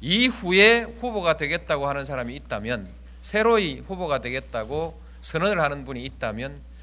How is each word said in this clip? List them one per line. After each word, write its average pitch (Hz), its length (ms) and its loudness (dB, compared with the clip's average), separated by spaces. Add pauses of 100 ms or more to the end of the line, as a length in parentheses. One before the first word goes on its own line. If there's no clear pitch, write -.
이후에 208 800 6
후보가 208 560 0
되겠다고 147 500 -2
하는 139 180 -2
사람이 127 300 -6
있다면, 110 540 -6 (320)
새로이 208 680 2
후보가 170 340 -2
되겠다고 131 800 -6 (220)
선언을 185 380 0
하는 143 260 -2
분이 123 180 -8
있다면 131 580 -8 (220)